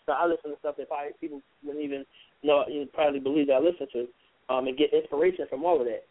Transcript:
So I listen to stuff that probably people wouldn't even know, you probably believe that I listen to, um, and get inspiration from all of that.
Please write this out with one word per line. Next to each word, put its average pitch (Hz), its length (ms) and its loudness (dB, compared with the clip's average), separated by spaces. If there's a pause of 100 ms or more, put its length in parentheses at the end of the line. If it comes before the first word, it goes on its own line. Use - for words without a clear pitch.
So 151 80 -2
I 147 140 0
listen 160 240 -2
to 147 80 -10
stuff 147 180 -6
that 135 120 -10
probably 147 320 -8
people 147 200 -10 (240)
wouldn't 147 180 -8
even 139 220 -8 (380)
know, 143 260 4
you 147 240 -6
probably 143 280 2
believe 143 260 2
that 139 80 4
I 127 60 6
listen 160 340 0
to, 123 140 -4 (420)
um, 131 160 0
and 131 100 -4
get 147 160 2
inspiration 156 560 2
from 139 160 -6
all 170 160 4
of 123 60 -2
that. 110 240 -6